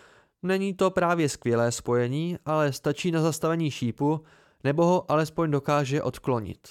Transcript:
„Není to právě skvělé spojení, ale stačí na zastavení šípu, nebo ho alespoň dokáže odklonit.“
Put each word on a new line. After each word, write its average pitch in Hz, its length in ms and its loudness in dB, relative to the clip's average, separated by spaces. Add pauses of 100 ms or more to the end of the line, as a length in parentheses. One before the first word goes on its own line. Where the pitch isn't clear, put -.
(440)
„Není 190 300 0
to 185 180 2
právě 170 380 2
skvělé 117 420 0
spojení, 127 760 -2
ale 151 280 0
stačí 147 380 -2
na 160 100 2
zastavení 160 500 0
šípu, 143 520 -2 (400)
nebo 147 220 2
ho 180 260 2
alespoň 156 400 0
dokáže 143 520 0
odklonit.“ 120 680 -4